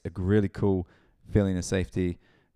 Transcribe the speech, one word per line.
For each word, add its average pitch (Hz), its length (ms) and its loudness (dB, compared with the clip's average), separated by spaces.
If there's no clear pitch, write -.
a 82 60 -8
really 98 280 2
cool 95 380 -2
feeling 98 260 2
of 87 80 -4
safety 90 540 -2